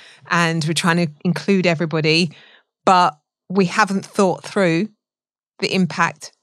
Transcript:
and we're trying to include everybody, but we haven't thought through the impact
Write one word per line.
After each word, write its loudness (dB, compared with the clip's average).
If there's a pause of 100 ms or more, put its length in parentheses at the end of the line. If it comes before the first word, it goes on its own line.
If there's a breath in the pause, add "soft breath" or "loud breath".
(300 loud breath)
and 0
we're -2
trying 0
to 0 (160)
include 0
everybody, 0 (540 loud breath)
but 4 (300)
we 2
haven't 0
thought -2
through 0 (720)
the -4
impact -2